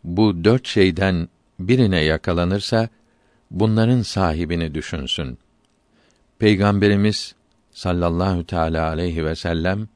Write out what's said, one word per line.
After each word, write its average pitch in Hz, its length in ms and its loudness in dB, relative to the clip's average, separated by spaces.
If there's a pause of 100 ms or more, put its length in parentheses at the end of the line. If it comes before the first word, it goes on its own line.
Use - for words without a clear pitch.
bu 90 400 0
dört 117 240 2
şeyden 92 600 0 (300)
birine 98 400 2
yakalanırsa 90 880 0 (640)
bunların 113 500 2
sahibini 82 720 -2
düşünsün. 71 640 -8 (1000)
Peygamberimiz 101 960 2 (360)
sallallahu 87 760 -2
teala 80 420 -2
aleyhi 82 380 -4
ve 78 100 -2
sellem 87 600 -4